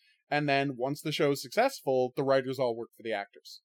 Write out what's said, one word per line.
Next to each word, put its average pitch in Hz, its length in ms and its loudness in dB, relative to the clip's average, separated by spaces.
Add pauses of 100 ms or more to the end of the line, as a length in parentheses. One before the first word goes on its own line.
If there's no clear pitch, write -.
(320)
And 147 160 0
then 139 300 2
once 135 240 -2
the 156 100 -4
show 147 200 2
is 135 100 -2
successful, 131 760 0
the 147 80 -2
writers 135 360 2
all 120 160 0
work 117 200 -10
for - 60 -20
the 113 120 -4
actors. - 520 -10